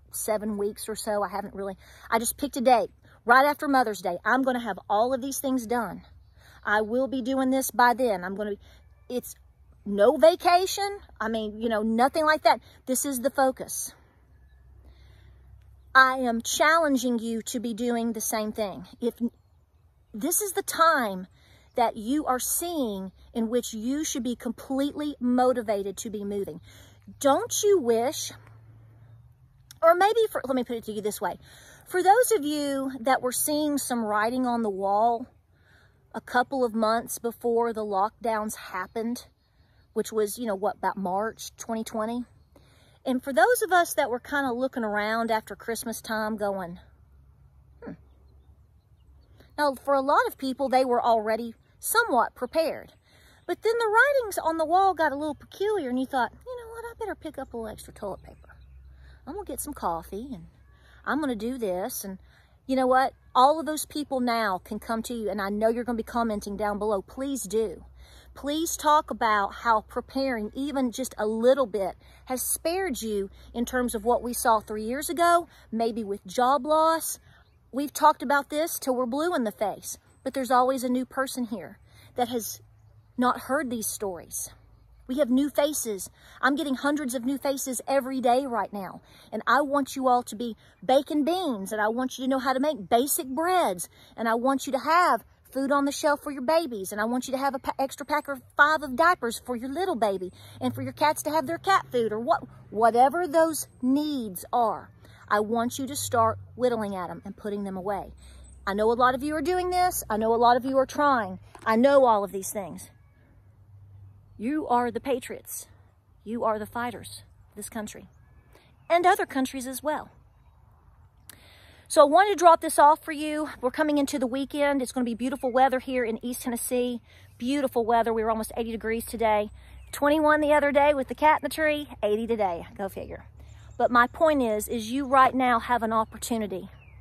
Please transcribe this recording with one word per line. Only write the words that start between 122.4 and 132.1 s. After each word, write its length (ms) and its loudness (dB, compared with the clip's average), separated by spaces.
this 180 0
off 240 6
for 80 -8
you. 360 -4
We're 100 -2
coming 260 0
into 220 0
the 80 0
weekend. 560 -2
It's 80 -6
gonna 140 -4
be 100 -4
beautiful 380 -4
weather 260 4
here 240 -4
in 180 -4
East 220 -8
Tennessee. 580 -4
Beautiful 480 -2
weather. 260 4
We 120 -2
were 60 0
almost 260 -4
eighty 160 -6
degrees 320 -6
today. 460 0
Twenty-one 480 4
the 120 2
other 200 4
day 220 6
with 120 -4
the 80 -8
cat 280 4
in 20 -4
the 100 -8
tree, 340 -2
eighty 240 0